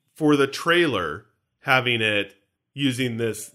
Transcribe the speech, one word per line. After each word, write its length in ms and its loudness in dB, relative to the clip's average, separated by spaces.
for 220 4
the 120 4
trailer, 800 -2
having 420 0
it 320 0
using 420 -2
this 380 -6